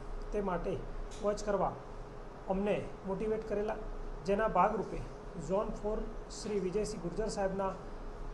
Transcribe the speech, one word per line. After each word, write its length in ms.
તે 80
માટે 360
વોચ 220
કરવા 280
અમને 360
મોટિવેટ 420
કરેલા, 280
જેના 220
ભાગરૂપે 480
ઝોન 200
ફોર 300
શ્રી 180
વિજયસિંહ 420
ગુર્જર 260
સાહેબના 440